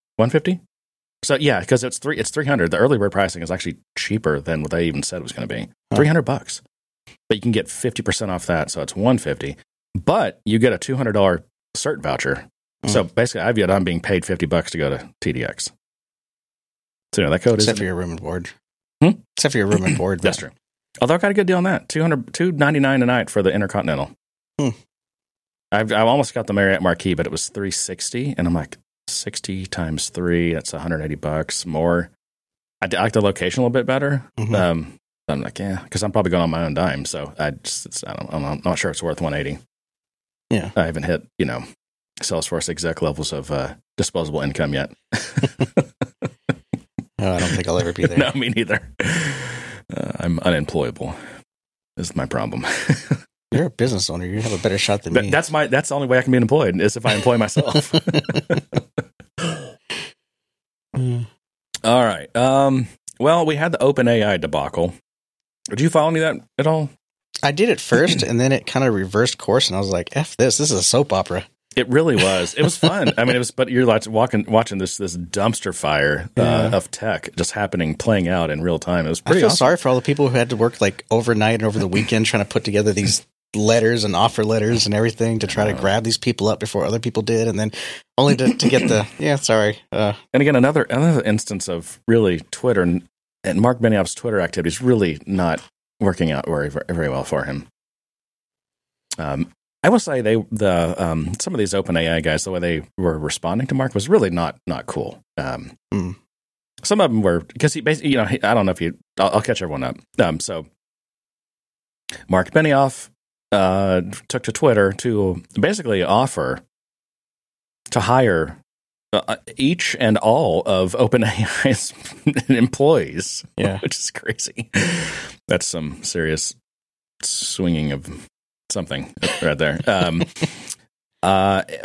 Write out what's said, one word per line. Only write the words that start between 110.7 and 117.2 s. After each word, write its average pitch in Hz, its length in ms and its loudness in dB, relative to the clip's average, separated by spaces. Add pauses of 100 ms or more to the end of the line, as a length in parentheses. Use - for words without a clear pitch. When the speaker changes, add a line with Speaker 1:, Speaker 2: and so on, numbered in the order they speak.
Speaker 1:
Mark 92 220 2
Benioff, 139 580 2 (420)
uh, 95 520 2 (260)
took - 140 -4
to 110 100 -6
Twitter 104 400 4
to 98 500 0 (160)
basically 131 420 0
offer 92 600 2 (1300)